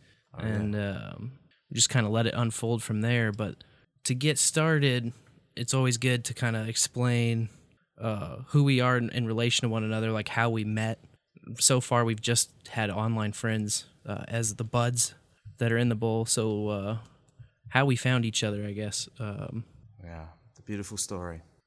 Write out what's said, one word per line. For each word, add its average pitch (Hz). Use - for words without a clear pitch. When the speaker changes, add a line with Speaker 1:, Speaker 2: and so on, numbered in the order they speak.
Speaker 1:
Oh, -
yeah. 110
Speaker 2:
and, 104
um, 101
we 139
just 117
kinda 113
let 113
it -
unfold 117
from 107
there. 117
But 104
to 127
get 139
started, 143
it's 123
always 127
good 123
to 120
kinda 113
explain, 117
uh, 110
who 147
we 135
are 123
in, 117
in 120
relation 117
to 123
one 110
another, 110
like 107
how 117
we 110
met. 110
So 131
far, 120
we've 113
just 117
had 107
online 107
friends, 107
uh, -
as 113
the 117
buds 120
that 117
are 117
in 123
the 113
bowl. 113
So, 107
uh, 104
how 139
we 127
found 127
each 110
other, 104
I 104
guess. 104
Um, 104
Speaker 1:
Yeah, 82
the -
beautiful 101
story. 87